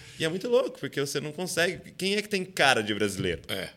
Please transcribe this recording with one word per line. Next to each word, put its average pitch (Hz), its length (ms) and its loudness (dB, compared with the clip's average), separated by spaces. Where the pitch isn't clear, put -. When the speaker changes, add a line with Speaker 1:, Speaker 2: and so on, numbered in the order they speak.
Speaker 1:
E 151 40 -2
é 160 60 2
muito 185 180 -4
louco, 240 320 2
porque 139 220 -4
você 143 180 -2
não 147 120 -6
consegue. 175 680 -2
Quem 190 160 0
é 208 80 0
que 208 80 -6
tem 185 160 -2
cara 131 380 4
de 104 100 0
brasileiro? 95 540 0
Speaker 2:
É, 92 300 -4